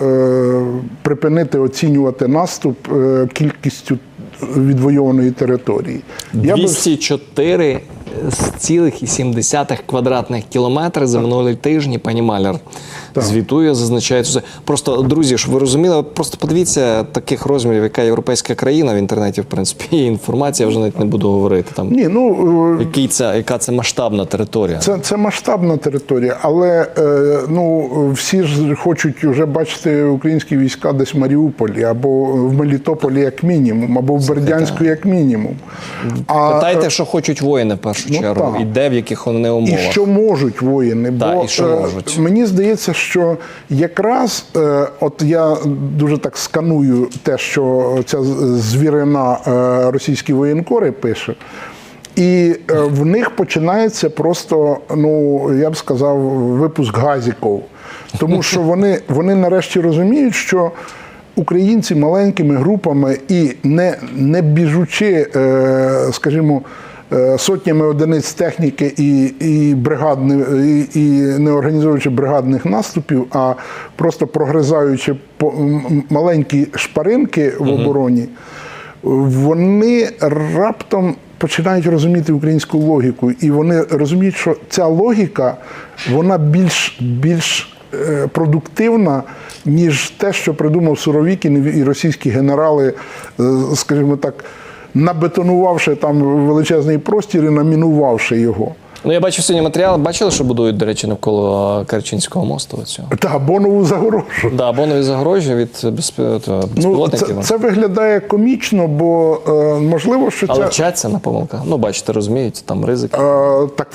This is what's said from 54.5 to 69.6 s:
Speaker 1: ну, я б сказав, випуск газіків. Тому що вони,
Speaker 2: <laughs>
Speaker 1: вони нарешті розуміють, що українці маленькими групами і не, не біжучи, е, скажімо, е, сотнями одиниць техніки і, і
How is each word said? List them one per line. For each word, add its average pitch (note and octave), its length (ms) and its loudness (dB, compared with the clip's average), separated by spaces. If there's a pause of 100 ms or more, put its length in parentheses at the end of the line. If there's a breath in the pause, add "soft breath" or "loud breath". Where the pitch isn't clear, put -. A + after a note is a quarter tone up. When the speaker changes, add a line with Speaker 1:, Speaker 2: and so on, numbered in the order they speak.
Speaker 1:
ну, D3 460 2 (180)
я D#3 100 2
б D#3+ 80 -4
сказав, C#3+ 420 0 (380)
випуск C#3+ 400 -2
газіків. A#2 600 0 (580 loud breath)
Тому E3 260 0
що F3+ 180 -2
вони, F3+ 420 2
Speaker 2:
<laughs> - 60 -6
Speaker 1:
вони E3+ 260 0
нарешті F#3 460 0
розуміють, F#3+ 540 2
що F3 360 -2 (640 loud breath)
українці F#3+ 600 2
маленькими E3+ 600 2
групами C#3 640 2 (120)
і E3+ 220 2 (120)
не, E3 340 2 (180)
не C#3+ 260 2
біжучи, E3 920 2
е, C3 540 2 (220)
скажімо, D3+ 500 0 (520 loud breath)
е, C3 240 2
сотнями D#3 480 0
одиниць D#3 480 0
техніки D3+ 640 -2
і, C#3+ 260 4 (160)
і D3+ 360 2